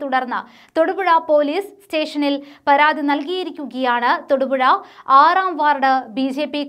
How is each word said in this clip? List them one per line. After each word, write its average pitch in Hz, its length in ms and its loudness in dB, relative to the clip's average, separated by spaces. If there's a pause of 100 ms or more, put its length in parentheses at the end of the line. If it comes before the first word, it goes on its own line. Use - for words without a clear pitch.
തുടർന്ന് 254 380 -2 (380)
തൊടുപുഴ 339 400 2 (100)
പോലീസ് 302 420 0 (120)
സ്റ്റേഷനിൽ 302 520 -2 (320)
പരാതി 294 440 4
നൽകിയിരിക്കുകയാണ് 277 1000 -2 (200)
തൊടുപുഴ 262 320 0 (580)
ആറാം 359 400 2
വാർഡ് 269 340 2 (240)
ബി 269 80 0 (120)
ജെ 294 140 -4
പി 294 160 -4